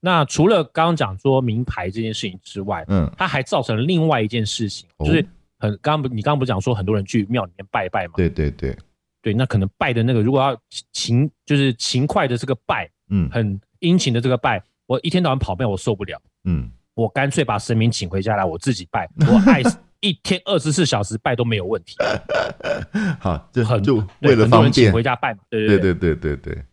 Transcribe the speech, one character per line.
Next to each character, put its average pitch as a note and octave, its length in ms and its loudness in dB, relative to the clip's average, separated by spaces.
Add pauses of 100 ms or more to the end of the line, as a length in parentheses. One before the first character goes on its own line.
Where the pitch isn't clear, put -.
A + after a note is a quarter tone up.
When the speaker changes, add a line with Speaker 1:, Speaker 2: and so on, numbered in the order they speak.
Speaker 1:
那 E3+ 240 2
除 D3+ 240 2
了 F#3+ 160 4
刚 D#3+ 220 0
刚 E3+ 100 2
讲 G2+ 220 -4
说 C3 240 2
名 A#2+ 200 -2
牌 F#2 280 -6
这 G#2+ 100 -8
件 A2+ 140 -4
事 - 120 -8
情 F#2 160 -10
之 - 200 -12
外， F#2+ 260 -6
Speaker 2:
嗯。 F#2 180 2 (120)
Speaker 1:
它 F#3+ 100 -2
还 C3+ 140 -2
造 D#3 180 0
成 A2+ 160 -2
了 A2+ 60 -2
另 D#3+ 260 2
外 C3 140 2
一 G#2+ 40 0
件 A2 200 -2
事 A2 200 -4
情， - 300 -12
Speaker 2:
哦。 - 80 -6
Speaker 1:
就 D3+ 80 2
是 D#3+ 80 4 (380)
很， G#2+ 120 -2 (120)
刚 D3+ 180 0
刚 - 20 -4
不， C3 60 -4
你 A2+ 140 -6
刚 D3 100 0
刚 D3 60 0
不 C3 80 0
是 - 20 -8
讲 G#2 100 -2
说 A#2+ 160 0
很 G2+ 120 -4
多 G#2+ 100 0
人 G2 80 -2
去 G#2 240 0
庙 A2+ 160 -2
里 F2 100 -16
面 G2 160 -18
拜 G#2+ 200 -2
拜 F#2+ 160 -4
吗？ E2 100 -16
Speaker 2:
对， F2 140 2
对， D2 220 -2
对。 C2+ 220 -6 (500)
Speaker 1:
对， A2 80 -2
那 A#2+ 140 0
可 - 100 -2
能 G2 220 0
拜 D3 140 0
的 A#2 100 0
那 B2 100 2
个， A#2 80 2
如 A2+ 120 2
果 C3+ 100 2
要 C3 180 -2 (320)
勤， C3+ 380 0 (160)
就 D3 80 0
是 C#3 200 2
勤 - 300 -2
快 D#3+ 220 0
的 B2 100 -2
这 A#2 80 -6
个 C3 80 -4 (140)
拜， A2 240 -4 (180)
Speaker 2:
嗯。 F3+ 220 0
Speaker 1:
很 G#2 300 -2 (180)
殷 F3 180 2
勤 D3 160 0
的 A#2 80 0
这 B2+ 80 0
个 B2+ 80 2
拜， A#2+ 240 -2 (260)
我 C3 180 -2
一 E3+ 40 -2
天 F3+ 140 0
到 D#3+ 80 2
晚 C3+ 80 0
跑 F#2+ 160 -2
庙， A2+ 140 -2
我 G2 80 -2
受 A2 180 -2
不 G2 80 -8
了。 F2+ 180 -12 (220)
Speaker 2:
嗯。 D2 260 -2 (260)
Speaker 1:
我 A2+ 140 -2
干 C#3 220 -2
脆 D3 140 0
把 A2+ 120 -2
神 A2+ 200 -2
明 A2+ 120 2
请 G#2 220 -4
回 F#2+ 100 -4
家 G#2+ 140 -2
来， G2 100 0
我 E2+ 140 -4
自 B2+ 160 -2
己 F2+ 160 -10
拜， G2 180 -6 (120)
我 G3+ 280 6
爱 E3 140 6 (200)
Speaker 2:
<laughs> - 200 -18
Speaker 1:
一 G3+ 100 0 (120)
天 F#3 200 -2
二 G3 140 0
十 D3+ 140 -2
四 E3+ 120 2
小 G#2 200 0
时 G#2+ 140 -8
拜 - 180 -2
都 A#2+ 80 0
没 A#2 100 0
有 F#2+ 100 -4
问 G2 200 -2
题。 - 100 -20 (640)
Speaker 2:
<laughs> - 640 -4
好， E2 320 -4
就， A#2+ 120 0
Speaker 1:
很， A2 160 0
Speaker 2:
就 G#2+ 240 2 (180)
为 C3 120 6
了 A2+ 40 2
方 - 20 4
便。 - 0 -
Speaker 1:
对， - 20 6
很 A2 80 4
多 A2+ 140 8
人 A#2+ 80 4
请 A2+ 200 6
回 A#2 120 2
家 B2+ 100 0
拜 B2 200 -4
嘛， G2 140 -20
对， A2 200 -2
对， G2+ 100 6
对。 F2+ 160 2
Speaker 2:
对， - 0 -
对， E2 220 0
对， D2 200 -4
对， - 180 -10
对。 C#2+ 180 -12